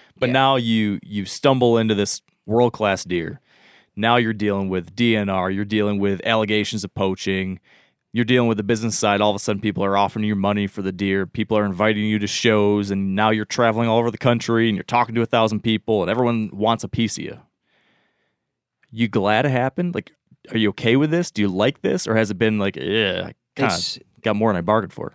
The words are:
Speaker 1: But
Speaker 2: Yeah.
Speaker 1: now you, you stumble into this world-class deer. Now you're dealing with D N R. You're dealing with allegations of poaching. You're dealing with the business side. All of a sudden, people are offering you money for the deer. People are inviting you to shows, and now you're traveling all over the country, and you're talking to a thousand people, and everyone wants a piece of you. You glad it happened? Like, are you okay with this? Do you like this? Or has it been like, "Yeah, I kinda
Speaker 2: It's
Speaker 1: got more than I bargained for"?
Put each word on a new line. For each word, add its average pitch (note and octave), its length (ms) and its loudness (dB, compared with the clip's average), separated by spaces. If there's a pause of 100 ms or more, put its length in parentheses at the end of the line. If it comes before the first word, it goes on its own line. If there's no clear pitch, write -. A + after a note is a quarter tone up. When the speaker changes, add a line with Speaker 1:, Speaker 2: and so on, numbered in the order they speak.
(200)
Speaker 1:
But B2+ 80 0
Speaker 2:
Yeah. B2 60 -2
Speaker 1:
now C3+ 240 4
you, A2 440 0
you G2+ 220 -8
stumble B2 540 2
into A2 180 2
this G2+ 260 -2 (240)
world-class G#2+ 600 0
deer. F2 340 -4 (560)
Now A2+ 220 2
you're A2+ 160 2
dealing G2 340 0
with F#2 260 -4
D A#2 220 2
N G#2 140 0
R. F#2+ 200 0
You're G2 140 -2
dealing G#2 360 0
with G2 260 0
allegations G#2+ 580 0
of G2 100 -10
poaching. F#2+ 680 -4 (500)
You're A#2 140 0
dealing A#2+ 240 2
with A2 80 0
the G#2+ 60 -2
business A2 340 -2
side. G2+ 240 2
All G#2 80 4
of G2+ 80 0
a - 20 -6
sudden, G2+ 220 -4
people G2+ 240 -2
are G2 120 0
offering G2+ 280 0
you G#2+ 100 0
money G2+ 320 0
for G2+ 140 -10
the F#2+ 100 -4
deer. G2 340 -2
People G#2+ 320 -4
are G#2 80 2
inviting G#2 400 0
you G#2+ 140 0
to G2+ 80 -4
shows, G#2 640 2
and G2 240 -2
now G#2+ 140 2
you're G#2+ 160 0
traveling A#2 440 0
all A2+ 100 2
over A#2 120 0
the G#2 60 -8
country, A#2 500 2
and G#2+ 80 0
you're F2+ 80 -4
talking A#2 320 -2
to A#2 60 2
a A#2 40 0
thousand A2 360 2
people, A2 400 0
and F2 100 -2
everyone A#2 420 0
wants G#2+ 300 -2
a G2 60 -8
piece - 280 -4
of D2+ 80 -10
you. - 120 -12 (1500)
You A2+ 160 0
glad G#2+ 380 2
it C#3+ 60 2
happened? C3 440 -2
Like, - 160 -8 (400)
are A2+ 60 -2
you G#2+ 120 2
okay A#2 260 2
with D3+ 160 2
this? F3 200 -2
Do G#2+ 100 -2
you G2+ 80 2
like G#2 320 0
this? - 260 -2
Or A2+ 80 0
has A2 160 2
it F#2+ 60 -6
been A2 220 0
like, G2 160 -2
"Yeah, F2+ 520 -2
I - 60 -14 (220)
kinda G#2+ 200 0
Speaker 2:
It's - 240 -6 (220)
Speaker 1:
got G#2+ 140 0
more A2 140 2
than F#2+ 80 0
I F2 40 -2
bargained G#2 320 0
for"? - 220 -12